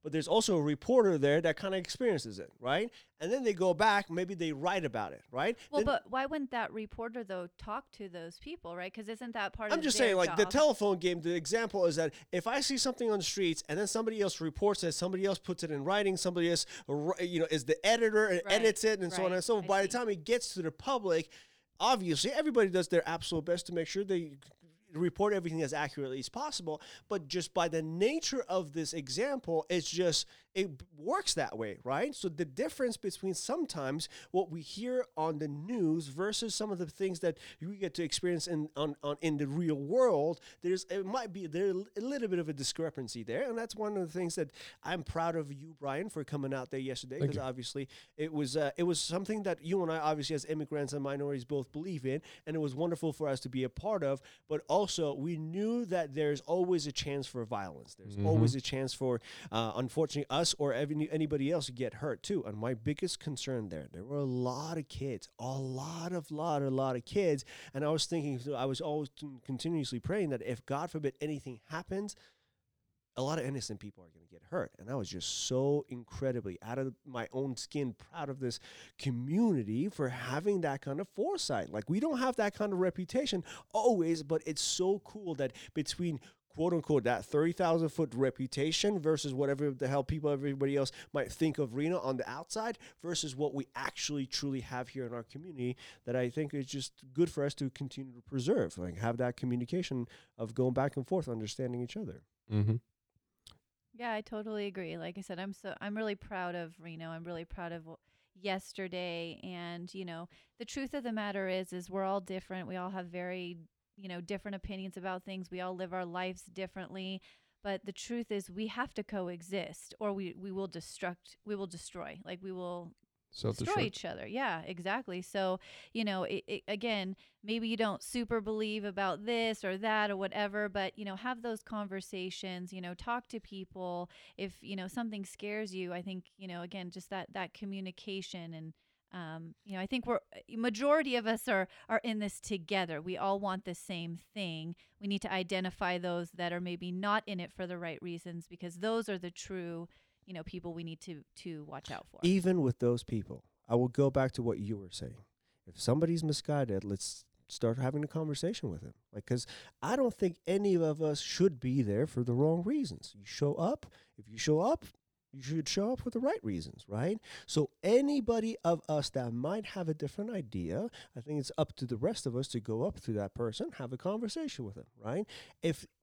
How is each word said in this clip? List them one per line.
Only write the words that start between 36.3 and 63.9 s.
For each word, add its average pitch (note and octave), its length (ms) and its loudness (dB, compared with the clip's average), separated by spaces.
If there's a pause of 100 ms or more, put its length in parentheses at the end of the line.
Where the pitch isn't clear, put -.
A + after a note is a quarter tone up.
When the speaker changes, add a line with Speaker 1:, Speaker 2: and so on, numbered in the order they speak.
Speaker 1:
some G#3+ 160 -2
of F3+ 80 -2
the F3 80 -2
things F#3 340 -2
that E3 180 2 (220)
we G3 160 -6
get F#3+ 180 -2
to F3 80 -2
experience E3+ 440 0
in, D#3 300 0
on, D3 260 0
on, C#3+ 180 0
in D#3 160 2
the C#3+ 100 0
real D#3 300 2
world, E3 640 4 (220)
there's, F3+ 280 2
it F#3+ 160 -2
might A3+ 260 -2
be F#3 140 -8
there F3+ 240 2
a G3+ 300 -4
little B3 280 0
bit F#3 100 2
of D#3+ 100 0
a D#3 40 -2
discrepancy C3+ 680 -4
there, B2+ 260 0
and A#3 80 -2
that's A3+ 200 -4
one G#3+ 200 -2
of F#3 100 0
the D#3+ 120 -6
things E3+ 160 0
that D#3+ 160 -2 (320)
I'm F3 200 -2
proud E3 340 0
of C#3+ 160 -2
you, D3 260 -14
Brian, C#3+ 300 -2
for D#3 160 -4
coming C#3 280 -2
out C3 180 -4
there C3+ 100 -2
yesterday, C3 380 -6
Speaker 3:
Thank C#3+ 140 2
Speaker 1:
'cause - 40 -2
Speaker 3:
you. C#3+ 60 -2
Speaker 1:
obviously C3 460 -4 (280)
it D#3 160 -2
was, D3 240 0
uh, D3 200 4
it E3+ 80 2
was E3+ 160 4
something G3 440 -2
that E3 200 -2
you F#3 180 2
and D#3+ 100 2
I, E3 60 2
obviously D3+ 360 2
as C#3+ 120 -2
immigrants D3 460 -2
and C#3+ 100 -2
minorities, C#3 420 -2
both C#3 280 -2
believe D#3 340 -6
in, C#3 140 0 (260)
and D#3 100 -4
it - 20 2
was C#3+ 160 0
wonderful D#3+ 380 0
for D3+ 160 -2
us C3 120 0
to C3 80 -8
be B2+ 160 0
a B2+ 40 0
part G3+ 340 0
of, C#3 180 2 (280)
but D3+ 200 0
also E3+ 460 4
we D#3+ 220 -2
knew G3+ 500 0
that E3 280 0
there's D3 280 2
always F3+ 440 4
a C#3+ 60 -4
chance C#3 340 -2
for A#2+ 180 -4
violence. F#2 500 -6
There's G2+ 220 -12
Speaker 3:
Mm-hmm. G2+ 100 2
Speaker 1:
always A2+ 280 6
a C3+ 60 -2
chance C3+ 340 -2
for, B2 260 0 (320)
uh, A2+ 240 0
unfortunately, C#3+ 540 0
us D#3+ 280 2
or C#3+ 140 2
every, D3+ 400 0
anybody D3+ 400 2
else D#3 140 0
to B2+ 60 -8
get A#2+ 220 -4
hurt A#2+ 280 -4
too. F#3+ 220 0
And G#2 120 -6
my A#2 180 0
biggest D3 460 -2
concern B2+ 480 -4
there, D#2 240 -6